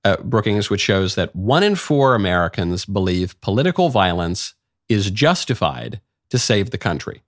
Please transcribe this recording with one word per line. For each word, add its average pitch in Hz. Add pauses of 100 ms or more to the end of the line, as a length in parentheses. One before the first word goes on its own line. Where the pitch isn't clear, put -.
uh, 98
Brookings, 104
which 101
shows 95
that 90
one 127
in 208
four 139
Americans 90
believe 92
political 160
violence 87 (340)
is 101
justified 104 (300)
to 127
save 104
the 110
country. -